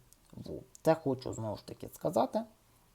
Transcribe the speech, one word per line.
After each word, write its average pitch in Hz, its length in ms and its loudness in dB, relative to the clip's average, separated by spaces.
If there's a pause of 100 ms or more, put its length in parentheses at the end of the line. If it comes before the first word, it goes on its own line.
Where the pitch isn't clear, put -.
(840)
Це 160 120 8
хочу 127 380 -2
знову 107 240 -4
ж - 100 -14
таки - 220 -12
сказати 214 540 0 (520)